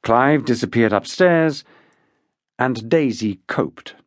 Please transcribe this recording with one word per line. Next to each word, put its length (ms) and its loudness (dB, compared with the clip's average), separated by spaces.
Clive 420 2
disappeared 480 0
upstairs, 680 0
and 300 -4
Daisy 580 0
coped 480 -8